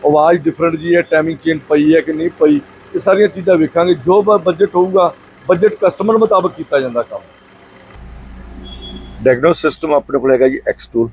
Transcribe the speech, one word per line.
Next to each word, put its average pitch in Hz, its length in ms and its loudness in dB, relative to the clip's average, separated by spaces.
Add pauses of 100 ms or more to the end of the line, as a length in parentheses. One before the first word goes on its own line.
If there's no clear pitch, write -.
ਆਵਾਜ਼ 151 340 4
ਡਿਫਰੈਂਟ 160 360 -2
ਜੀ 170 200 -2
ਹੈ, 175 60 2
ਟਾਈਮਿੰਗ 160 440 -2
ਚੇਨ 160 140 -2 (100)
ਪਈ 151 260 4
ਹੈ 160 60 4
ਕਿ 160 120 -6
ਨਹੀਂ 160 160 -4
ਪਈ, 156 260 2 (400)
ਇਹ 175 40 -2
ਸਾਰੀਆਂ 196 280 2
ਚੀਜ਼ਾਂ 180 280 0
ਵੇਖਾਂਗੇ। 170 380 0
ਜੋ 170 280 2
ਬ-, 202 220 2
ਬਜਟ 180 320 -2
ਹੋਊਗਾ, 180 380 2 (340)
ਬਜਟ 180 380 2
ਕਸਟਮਰ 202 320 0
ਮੁਤਾਬਕ 190 380 0
ਕੀਤਾ 151 240 -4
ਜਾਂਦਾ 120 220 -4
ਕੰਮ। 101 200 -10 (2000)
ਡਾਇਗਨੋਸ 131 380 2
ਸਿਸਟਮ 156 320 -2
ਆਪਣੇ 139 260 -2
ਕੋਲ 131 120 0
ਹੈਗਾ 131 160 4
ਜੀ 135 200 -2
ਐਕਸ - 200 -6
ਟੂਲ। 113 260 -2